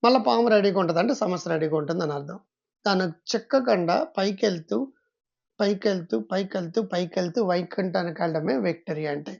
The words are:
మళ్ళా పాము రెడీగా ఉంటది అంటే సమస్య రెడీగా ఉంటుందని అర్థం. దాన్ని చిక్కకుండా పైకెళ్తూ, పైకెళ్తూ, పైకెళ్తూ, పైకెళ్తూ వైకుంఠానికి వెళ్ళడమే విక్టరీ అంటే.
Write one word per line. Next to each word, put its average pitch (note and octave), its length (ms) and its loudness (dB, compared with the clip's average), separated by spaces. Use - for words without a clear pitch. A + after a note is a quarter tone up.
మళ్ళా A#3+ 180 6
పాము A#3 280 4
రెడీగా G3+ 320 4
ఉంటది E3 180 2
అంటే A#3 160 2
సమస్య F3+ 360 -2
రెడీగా D#3 260 0
ఉంటుందని D#3 360 -2
అర్థం. C#3+ 260 -8
దాన్ని F#3+ 220 2
చిక్కకుండా A3 760 2
పైకెళ్తూ, G3 760 -2
పైకెళ్తూ, G3+ 600 0
పైకెళ్తూ, F#3+ 640 -4
పైకెళ్తూ F3+ 640 -4
వైకుంఠానికి F3+ 760 -2
వెళ్ళడమే E3 360 -2
విక్టరీ E3 500 -4
అంటే. D3+ 340 -6